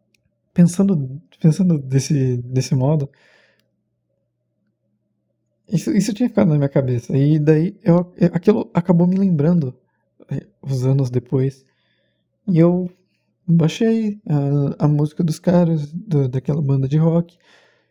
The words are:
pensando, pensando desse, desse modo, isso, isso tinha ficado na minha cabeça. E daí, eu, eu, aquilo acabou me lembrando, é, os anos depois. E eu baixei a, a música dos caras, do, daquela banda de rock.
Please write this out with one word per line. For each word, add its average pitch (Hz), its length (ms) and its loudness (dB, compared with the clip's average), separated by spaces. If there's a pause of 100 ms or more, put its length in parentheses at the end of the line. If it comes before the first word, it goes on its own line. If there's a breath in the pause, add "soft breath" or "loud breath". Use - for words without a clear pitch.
(540)
pensando, 170 680 0 (180)
pensando 165 400 2
desse, 131 580 -2
desse 127 380 -4
modo, 139 340 0 (2500 soft breath)
isso, - 240 -4
isso 208 220 0
tinha 247 160 -2
ficado 202 200 0
na 147 80 2
minha 139 120 0
cabeça. 131 480 -2
E 147 220 2
daí, 156 440 0
eu, 175 340 0
eu, 170 160 2
aquilo 202 400 0
acabou 175 340 2
me 190 100 0
lembrando, 165 580 0 (540)
é, 139 160 -8 (160)
os 131 240 -4
anos 135 240 0
depois. 131 560 -4 (840)
E 170 120 2
eu 180 300 2 (580)
baixei 208 720 0 (600)
a, 151 60 0
a - 20 4
música 151 360 -2
dos 160 160 -4
caras, 165 520 0
do, 147 380 -4
daquela 143 320 -4
banda 135 260 -2
de 147 100 0
rock. 165 400 0 (540 soft breath)